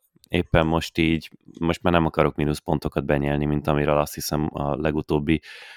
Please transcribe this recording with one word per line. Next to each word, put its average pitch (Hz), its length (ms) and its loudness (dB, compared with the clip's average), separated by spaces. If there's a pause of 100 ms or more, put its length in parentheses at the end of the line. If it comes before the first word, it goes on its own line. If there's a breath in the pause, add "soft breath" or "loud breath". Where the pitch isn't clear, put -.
(280)
Éppen 85 380 2
most 80 320 -2
így, 80 320 0 (280)
most 82 240 -2
már 87 100 2
nem 82 140 4
akarok 76 300 0
mínuszpontokat 73 680 -2
benyelni, 73 400 0
mint 73 220 -2
amiről 73 320 2
azt 73 160 -2
hiszem 76 380 -4
a 71 240 -4
legutóbbi, 76 640 0 (360 loud breath)